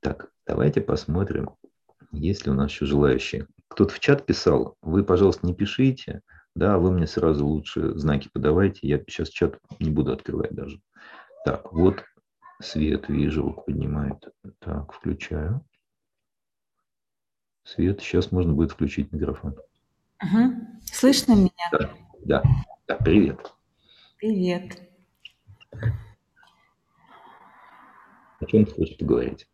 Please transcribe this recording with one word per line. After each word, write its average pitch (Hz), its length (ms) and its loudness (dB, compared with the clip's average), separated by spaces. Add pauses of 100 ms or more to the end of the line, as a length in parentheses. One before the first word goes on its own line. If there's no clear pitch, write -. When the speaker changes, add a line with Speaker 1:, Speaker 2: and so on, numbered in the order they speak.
Speaker 1:
Так, - 300 -6 (160)
давайте - 340 2
посмотрим, - 680 -2 (640)
есть 82 340 -4
ли 67 60 0
у - 20 2
нас 71 160 0
еще - 160 -6
желающие. 69 600 2 (220)
Кто-то - 260 0
в - 60 -12
чат 139 260 2
писал, - 560 0
вы, 90 220 2
пожалуйста, 92 420 4
не 90 80 0
пишите, - 680 -2 (340)
«Да, 98 220 2
вы 90 140 4
мне 87 140 2
сразу 73 400 0
лучше - 520 -4
знаки 71 340 0
подавайте, 85 560 2
я 71 200 0
щас - 220 -6
чат - 280 -2 (220)
не 80 100 -2
буду 73 220 0
открывать - 420 -6
даже». - 260 -12 (640)
Так, - 280 -4
вот 90 300 4 (600)
свет, 76 460 -2
вижу, 73 360 0
руку - 220 -8
поднимает. 71 640 -6 (320)
Так, 73 340 -8
включаю. 80 680 -6 (2000)
Свет, 98 340 -2
щас - 320 -2
можно 90 220 2
будет 78 180 0
включить 69 400 -4
микрофон. - 420 -6 (680)
Speaker 2:
Мгм. 226 600 0 (120)
Слышно 262 420 4
меня? 190 160 6 (200)
Speaker 1:
Да, - 200 -2 (340)
да, 71 180 0 (460)
да, - 80 -4
привет. 80 560 2 (680)
Speaker 2:
Привет. 180 600 -2 (3500)
Speaker 1:
О - 60 -8
чем 107 180 6
ты - 100 -8
хочешь - 240 -4
поговорить? 60 560 -2